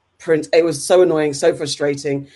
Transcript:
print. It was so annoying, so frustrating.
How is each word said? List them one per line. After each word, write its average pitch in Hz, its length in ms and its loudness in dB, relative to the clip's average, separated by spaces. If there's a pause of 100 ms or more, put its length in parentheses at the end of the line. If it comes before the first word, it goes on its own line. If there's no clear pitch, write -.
(180)
print. 156 340 -2
It 165 120 4
was 156 200 -4
so 180 160 4
annoying, 156 320 2
so 139 220 0
frustrating. 143 800 -6